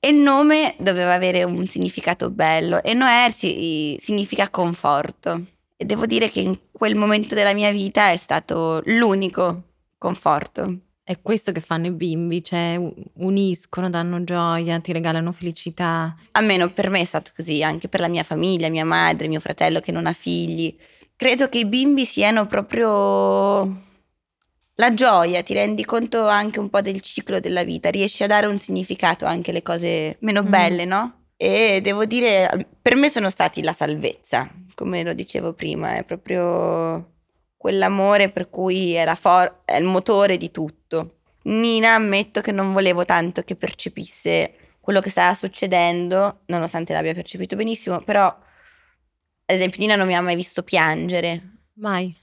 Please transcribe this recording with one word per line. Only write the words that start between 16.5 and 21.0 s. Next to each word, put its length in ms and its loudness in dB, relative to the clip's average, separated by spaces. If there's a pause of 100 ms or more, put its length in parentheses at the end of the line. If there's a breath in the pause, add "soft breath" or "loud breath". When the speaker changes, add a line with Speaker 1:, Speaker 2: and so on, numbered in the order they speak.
Speaker 1:
per 180 -2
me 100 2
è 40 0
stato 320 -6
così, 260 -2
anche 260 -2
per 120 -2
la 80 0
mia 160 -2
famiglia, 460 0
mia 140 -2
madre, 440 2
mio 120 -2
fratello 400 0
che 120 -6
non 140 -2
ha 60 0
figli. 640 -4 (400 soft breath)